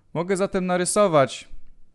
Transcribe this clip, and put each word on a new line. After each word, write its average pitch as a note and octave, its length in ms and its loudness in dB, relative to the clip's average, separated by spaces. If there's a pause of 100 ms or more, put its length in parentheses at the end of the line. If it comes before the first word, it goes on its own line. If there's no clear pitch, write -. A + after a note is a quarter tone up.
(140)
Mogę F3 220 -2
zatem F#3+ 300 -2
narysować F3+ 800 2 (460)